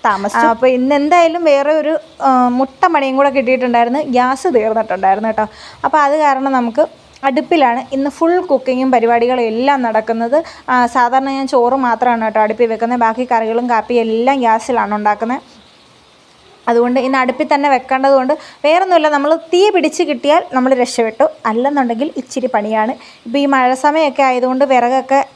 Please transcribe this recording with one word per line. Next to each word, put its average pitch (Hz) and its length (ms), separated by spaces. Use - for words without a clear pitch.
താമസിച്ചു. 208 400
ആ, 233 80
അപ്പോൾ 254 220
ഇന്ന് 262 180
എന്തായാലും 330 500
വേറെ 285 360
ഒരു, 294 120
ആ, 269 40
മുട്ട 269 360
മണിയും 269 240
കൂടെ 277 180
കിട്ടിയിട്ടുണ്ടായിരുന്നു, 247 640
ഗ്യാസ് 254 420
തീർന്നിട്ടുണ്ടായിരുന്നു 214 760
കേട്ടോ. 214 160
അപ്പോൾ 311 140
അത് 285 160
കാരണം 269 340
നമുക്ക് 240 260
അടുപ്പിലാണ് 269 520
ഇന്ന് 277 220
ഫുൾ 339 160
കുക്കിങ്ങും 262 440
പരിപാടികളും 233 580
എല്ലാം 262 340
നടക്കുന്നത്. 226 520
ആ, 247 180
സാധാരണ 254 320
ഞാൻ 269 160
ചോറ് 240 200
മാത്രമാണ് 233 380
കേട്ടോ 220 220
അടുപ്പിൽ 220 260
വെക്കുന്നത്, 233 340
ബാക്കി 240 260
കറികളും 226 420
കാപ്പിയും 226 340
എല്ലാം 240 380
ഗ്യാസിലാണ് 226 540
ഉണ്ടാക്കുന്നത്. 214 420
അതുകൊണ്ട് 240 360
ഇന്ന് 262 120
അടുപ്പിൽ 254 360
തന്നെ 285 220
വെക്കേണ്ടതുകൊണ്ട് 262 560
വേറൊന്നുമില്ല, 330 520
നമ്മൾ 285 160
തീ 392 220
പിടിച്ച് 330 280
കിട്ടിയാൽ 294 400
നമ്മൾ 262 260
രക്ഷപ്പെട്ടു, 226 440
അല്ലെന്നുണ്ടെങ്കിൽ 254 600
ഇച്ചിരി 247 340
പണിയാണ്. 220 380
ഇപ്പോൾ 233 180
ഈ - 20
മഴ 254 180
സമയമൊക്കെ 294 440
ആയതുകൊണ്ട് 254 340
വിറകൊക്കെ 254 460